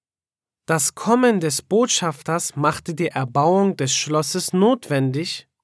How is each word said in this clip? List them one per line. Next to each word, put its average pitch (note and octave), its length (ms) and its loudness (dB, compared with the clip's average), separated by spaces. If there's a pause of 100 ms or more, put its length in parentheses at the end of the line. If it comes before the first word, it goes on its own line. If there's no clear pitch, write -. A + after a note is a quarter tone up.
(680)
das - 280 0
Kommen A#3 440 2
des D#3 220 -2
Botschafters F3 920 -2
machte D3+ 400 -2
die E3 140 -2
Erbauung D3+ 680 2
des C3+ 160 -2
Schlosses D3+ 580 -2
notwendig E3+ 960 0 (160)